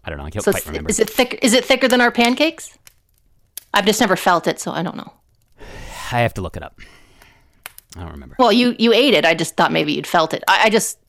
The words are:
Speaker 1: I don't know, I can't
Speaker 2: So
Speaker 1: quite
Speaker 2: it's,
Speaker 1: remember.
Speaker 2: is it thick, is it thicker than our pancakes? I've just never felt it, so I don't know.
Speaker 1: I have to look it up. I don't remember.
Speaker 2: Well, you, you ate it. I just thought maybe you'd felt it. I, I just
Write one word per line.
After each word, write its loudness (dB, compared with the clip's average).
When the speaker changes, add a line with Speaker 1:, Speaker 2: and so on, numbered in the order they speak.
Speaker 1:
I -12
don't -10
know, -12
I -12
can't -8
Speaker 2:
So 2
Speaker 1:
quite -2
Speaker 2:
it's, -12
Speaker 1:
remember. -8
Speaker 2:
is -2
it 0
thick, -2
is 2
it 2
thicker 2
than 4
our 2
pancakes? 0
I've 2
just 2
never 4
felt 2
it, -2
so -8
I -6
don't -8
know. -16
Speaker 1:
I 0
have 0
to -8
look -10
it -12
up. -18
I -16
don't -16
remember. -18
Speaker 2:
Well, 4
you, 2
you 4
ate 4
it. 4
I 4
just -4
thought 2
maybe 0
you'd -6
felt 0
it. -8
I, 4
I 4
just -2